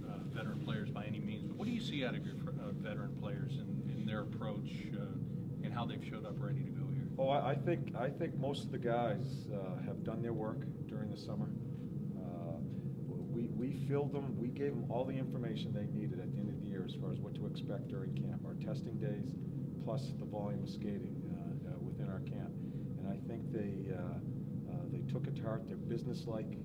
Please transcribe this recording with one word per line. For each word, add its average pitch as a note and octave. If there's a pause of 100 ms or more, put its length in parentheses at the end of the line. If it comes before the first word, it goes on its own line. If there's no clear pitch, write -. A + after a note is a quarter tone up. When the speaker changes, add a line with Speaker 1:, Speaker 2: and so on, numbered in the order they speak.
Speaker 1:
uh, - (160)
veteran G#2+
players G#2+
by G#2
any G#2+
means, G#2+
but -
what -
do B3
you A#3
see C#3+
out A2+
of -
your -
fr-, -
uh, G2+
veteran G2+
players G2+
and, G#2
and -
their G#2+
approach, G#2+ (300)
uh, - (560)
and -
how B2
they've B2
showed G#2+
up -
ready -
to -
go C3+
here? C#3 (120)
Speaker 2:
Oh, C3+
I, C#3
I -
think, D#3
I B2
think -
most C3+
of -
the B2+
guys, A#2
uh, F#2+
have -
done A2+
their A#2
work G#2+ (300)
during G#2+
the G#2
summer. G#2 (720)
Uh, - (500)
we, -
we C3+ (100)
filled C#3+
them, C#3
we A#2+
gave C#3+
them C#3
all B2
the C3+
information A2+
they G#2 (100)
needed G#2
at -
the G2+
end G2+
of -
the G#2
year F#2+
as F#2
far F#2
as F#2
what -
to G2
expect -
during G2
camp, -
our -
testing -
days, - (480)
plus A2+
the -
volume G2+
of -
skating, -
uh, -
uh, -
within -
our F#2+
camp. - (480)
And G2
I G2 (100)
think -
they, G2
uh, -
uh, -
they C3+ (120)
took C3
it -
to -
heart. A2
They're G2+
businesslike. A2